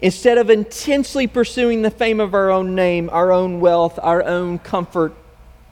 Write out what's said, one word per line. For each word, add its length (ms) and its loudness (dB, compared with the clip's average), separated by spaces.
Instead 360 2
of 140 2
intensely 800 0
pursuing 540 0
the 100 0
fame 260 -2
of 160 -2
our 160 2
own 240 0
name, 380 0
our 180 2
own 300 0
wealth, 420 2
our 220 0
own 340 -4
comfort, 560 -4